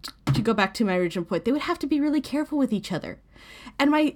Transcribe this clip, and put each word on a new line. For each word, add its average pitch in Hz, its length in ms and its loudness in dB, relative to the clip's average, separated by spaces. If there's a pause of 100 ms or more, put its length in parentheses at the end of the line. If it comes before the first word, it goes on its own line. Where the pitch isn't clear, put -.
(320)
to 127 100 2
go 220 120 2
back 202 200 0
to 233 100 0
my 185 120 2
original 180 280 0
point, 170 200 -2
they 233 80 2
would 285 100 0
have 339 180 -2
to 302 60 -2
be 285 140 0
really 294 200 2
careful 294 380 -4
with 269 140 2
each 196 200 -4
other. - 280 -8 (580)
And 277 120 4
my, 302 260 2